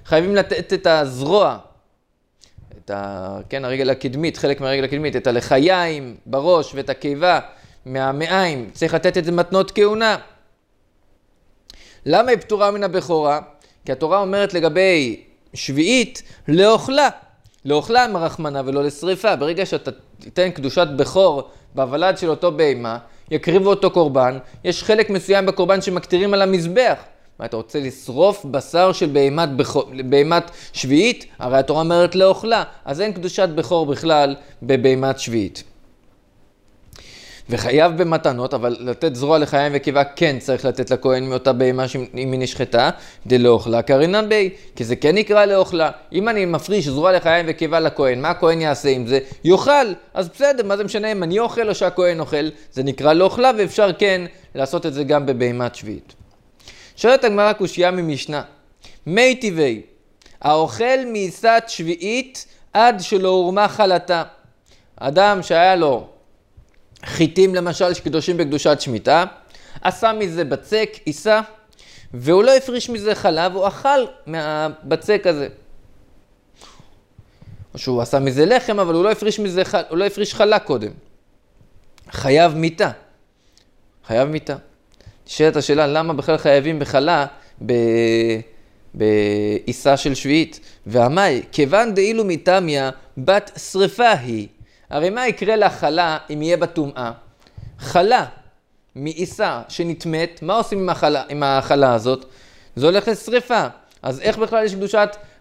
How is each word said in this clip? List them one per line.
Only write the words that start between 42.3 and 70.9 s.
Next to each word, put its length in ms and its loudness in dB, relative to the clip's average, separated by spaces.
היא 80 -4
נשחטה, 500 0
דלאוכלה 560 4
קרינן 480 2
בי, 200 2
כי 80 -8
זה 120 -4
כן 200 2
נקרא 300 4
לאוכלה. 460 2
אם 160 -2
אני 160 0
מפריש 420 -2
זרוע 240 2
לחיים 380 2
וקיבה 300 -2
לכהן, 420 0
מה 80 -2
הכהן 320 2
יעשה 280 -2
עם 180 0
זה? 120 2
יאכל, 500 4
אז 160 -4
בסדר, 340 0
מה 140 -2
זה 60 -2
משנה 280 -4
אם 120 -4
אני 160 -2
אוכל 300 -2
או 60 -2
שהכהן 440 0
אוכל? 300 -4
זה 120 -4
נקרא 300 2
לאוכלה, 440 4
ואפשר 320 2
כן 220 2
לעשות 300 -4
את 80 -4
זה 100 -4
גם 220 0
בבהמת 500 -2
שביעית. 380 -14
שואלת 280 4
הגמרא 300 2
קושייה 380 0
ממשנה, 500 -4
מי 300 2
טבעי, 460 -2
האוכל 720 0
מעיסת 560 0
שביעית 800 -6
עד 280 4
שלא 280 -2
הורמה 380 2
חלתה. 560 0
אדם 440 2
שהיה 320 4
לו 320 0
חיטים 500 2
למשל 380 -2
שקדושים 440 -4
בקדושת 440 0
שמיטה, 440 0
עשה 320 0
מזה 300 -4
בצק, 460 -4